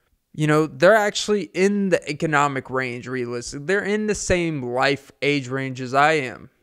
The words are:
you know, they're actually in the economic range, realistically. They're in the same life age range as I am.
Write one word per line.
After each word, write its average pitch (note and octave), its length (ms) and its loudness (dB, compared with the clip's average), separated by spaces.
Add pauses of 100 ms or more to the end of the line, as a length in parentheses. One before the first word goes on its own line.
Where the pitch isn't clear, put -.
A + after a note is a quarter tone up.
(340)
you D3+ 120 -2
know, D3+ 220 4
they're D3+ 280 4
actually G#3 480 0 (100)
in G3 360 2
the - 180 0
economic D3 640 0
range, B2 380 -4
realistically. B2+ 580 -8
They're F#3+ 180 0
in G#3+ 220 -2
the G#3 80 0
same E3 480 -4
life C3 500 -2 (120)
age C#3 240 0
range C3 340 -6
as B2+ 140 -6
I D3+ 180 4
am. B2+ 380 -6 (120)